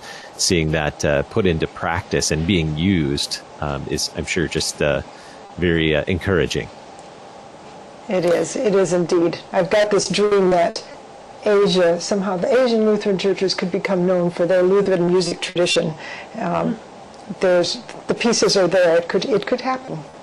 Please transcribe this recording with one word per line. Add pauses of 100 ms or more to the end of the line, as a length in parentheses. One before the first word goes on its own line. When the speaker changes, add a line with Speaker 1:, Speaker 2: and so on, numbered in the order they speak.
(360)
Speaker 1:
seeing
that,
uh,
put
into
practice
and
being
used, (200)
um,
is,
I'm
sure,
just,
uh, (560)
very,
uh,
encouraging. (1400)
Speaker 2:
It
is.
It
is
indeed. (140)
I've
got
this
dream
that (600)
Asia,
somehow
the (120)
Asian
Lutheran
churches
could
become
known
for
their
Lutheran
music
tradition. (420)
Um, (640)
there's, (280)
the
pieces
are
there.
It
could,
it
could
happen. (240)